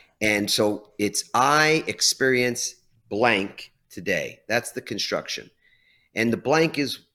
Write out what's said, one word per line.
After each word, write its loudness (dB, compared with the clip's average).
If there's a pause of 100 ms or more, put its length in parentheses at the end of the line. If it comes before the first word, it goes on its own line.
(220)
And 0
so 0
it's, -2
"I 4
experience 0 (340)
blank 0 (160)
today." -4
That's -2
the -8
construction. -6 (640)
And 0
the -2
blank 2
is, -4 (160)